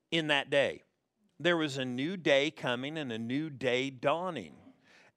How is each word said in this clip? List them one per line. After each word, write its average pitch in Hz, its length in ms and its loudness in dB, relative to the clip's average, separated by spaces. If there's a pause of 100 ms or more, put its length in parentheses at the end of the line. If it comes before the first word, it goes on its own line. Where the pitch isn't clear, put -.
(120)
"In 160 160 2
that 139 220 2
day." 123 340 2 (560)
There 170 160 4
was 151 200 0
a 135 80 -2
new 131 320 -2
day 147 360 4
coming 135 440 -4
and 143 140 -6
a 113 80 -4
new 135 320 -4
day 131 400 0
dawning. 143 680 -2 (600)